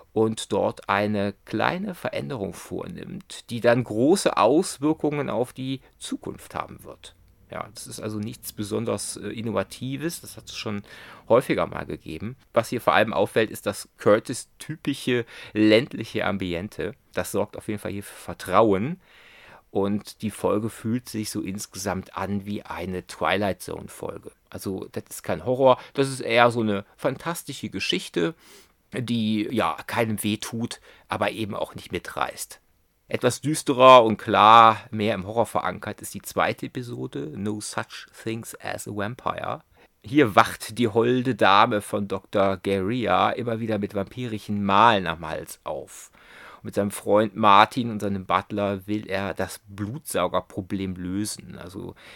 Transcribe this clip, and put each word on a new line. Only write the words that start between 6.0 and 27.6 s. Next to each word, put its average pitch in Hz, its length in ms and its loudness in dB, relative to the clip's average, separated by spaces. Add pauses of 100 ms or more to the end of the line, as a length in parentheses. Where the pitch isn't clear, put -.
haben - 300 -10
wird. - 320 -20 (340)
Ja, - 240 -12
das - 120 -18
ist 120 140 -16
also 107 180 -8
nichts 110 360 -10
besonders, 107 640 -6
äh, 92 100 -12
Innovatives, 123 920 -6
das - 160 -20
hat - 80 -18
es - 100 -16
schon 104 280 -6 (440)
häufiger 113 400 4
mal 78 180 -8
gegeben. 80 520 -10 (160)
Was 117 160 2
hier 123 100 -4
vor - 140 2
allem 107 180 4
auffällt, 110 400 2
ist, - 140 -12
dass - 320 -6
Curtis 120 500 2 (100)
typische 135 680 -4 (260)
ländliche 107 720 2
Ambiente, 95 680 -4 (200)
das - 200 -4
sorgt 101 240 -2
auf - 100 -14
jeden 107 140 -6
Fall 95 100 -8
hier 101 120 -10
für - 120 -18
Vertrauen. 101 840 2 (680)
Und 101 520 -4
die 107 100 -4
Folge 107 380 -2
fühlt 113 400 -6
sich 110 200 -6
so - 120 -6
insgesamt 95 760 -8
an 98 300 -4
wie 104 180 -8
eine 90 420 -8
Twilight 92 560 -2
Zone 82 280 -12
Folge. - 420 -12 (180)
Also - 440 -8
das 113 160 -8
ist - 140 -16
kein 87 200 -4
Horror, 127 340 4 (160)
das 139 140 0
ist 131 140 -8
eher 120 300 6
so 117 100 -2
eine 101 240 -2 (100)
fantastische 147 720 -6